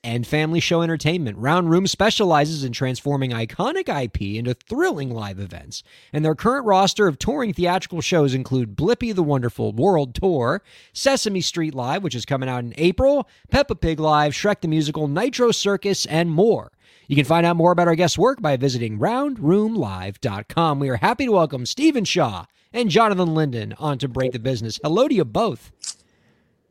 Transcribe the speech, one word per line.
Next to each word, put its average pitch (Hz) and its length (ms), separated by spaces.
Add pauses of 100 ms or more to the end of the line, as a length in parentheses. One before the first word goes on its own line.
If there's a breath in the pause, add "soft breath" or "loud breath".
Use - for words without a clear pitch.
and 117 240
family 156 320
show 170 240
entertainment. 156 560
Round 160 320
Room 185 160
specializes 160 760
in 127 80
transforming 131 600
iconic 190 580
I 139 200
P 101 280
into 120 160
thrilling 226 560
live 104 300
events, 82 420 (320 soft breath)
and 151 100
their 156 120
current 247 320
roster 196 400
of 147 100
touring 247 340
theatrical 175 480
shows 147 360
include 123 400
Blippi 226 360
the 185 120
Wonderful 120 480
World 139 420
Tour, 160 480 (320 soft breath)
Sesame 226 480
Street 156 320
Live, 135 300
which 143 100
is 120 140
coming 131 200
out 123 160
in 117 140
April, 254 500 (220)
Peppa 277 240
Pig 165 260
Live, 151 340
Shrek 202 280
the 175 60
Musical, 156 400
Nitro 226 420
Circus, 196 560
and 165 240
more. 170 420 (360)
You - 80
can 143 100
find 165 180
out 170 120
more 170 160
about 175 160
our 170 80
guests' 165 240
work 254 200
by 156 160
visiting 120 440
round 247 400
room 202 340
live 98 480
dot 104 260
com. 156 320
We 139 100
are 123 80
happy 226 280
to 240 60
welcome 147 340
Stephen 277 400
Shaw 110 400 (300)
and 233 140
Jonathan 185 460
Linden 117 420
on 143 220
To 143 80
Break 127 240
the 120 80
Business. 113 440
Hello 185 240
to 294 60
you 185 100
both. 139 480 (1000)